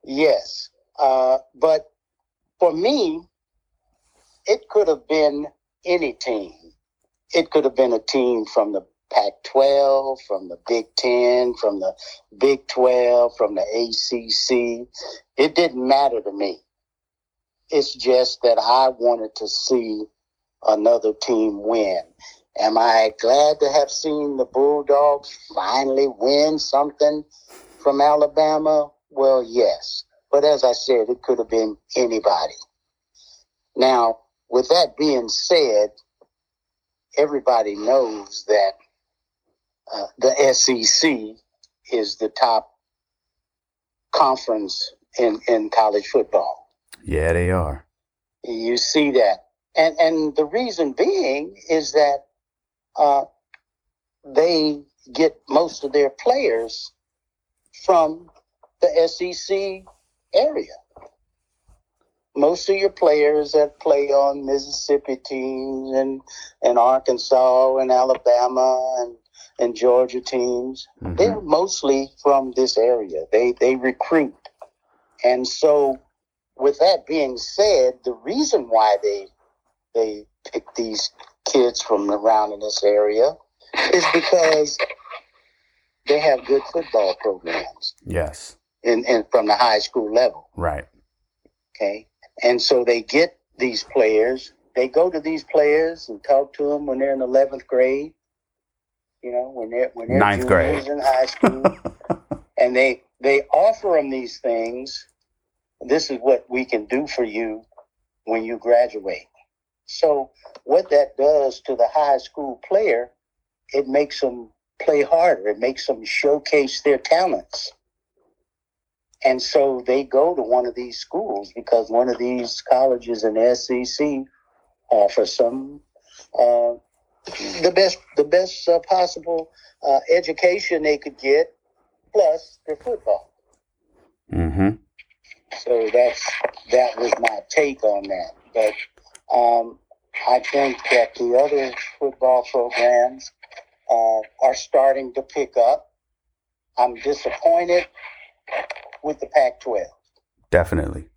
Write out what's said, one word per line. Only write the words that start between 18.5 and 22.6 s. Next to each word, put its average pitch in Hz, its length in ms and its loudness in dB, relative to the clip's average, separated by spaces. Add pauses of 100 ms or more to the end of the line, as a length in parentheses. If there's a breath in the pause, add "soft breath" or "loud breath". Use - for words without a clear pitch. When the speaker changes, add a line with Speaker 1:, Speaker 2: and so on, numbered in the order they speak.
Speaker 1:
I 131 300 4
wanted 117 480 -2
to 110 100 -8
see 110 560 -4 (640)
another 107 460 2
team 107 500 -2
win. 104 400 -2 (560 loud breath)
Am 110 180 0